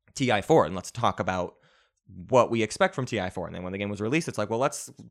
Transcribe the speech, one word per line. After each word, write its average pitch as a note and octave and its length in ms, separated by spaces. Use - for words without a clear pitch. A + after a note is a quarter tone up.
T B2 160
I G#2 100
four, C#3 240
and D#2+ 80
let's F#2 160
talk A2+ 300
about F#2 380
what A#2 200
we A2+ 140
expect F#3 320
from C3 100
T A2+ 160
I F#2 80
four. F2 160
And E2 100
then F2 60
when F#2 100
the F#2+ 60
game G2+ 140
was G2+ 100
released, C#3 260
it's A#2 120
like, G#2 100
well, A2 80
let's C#3 320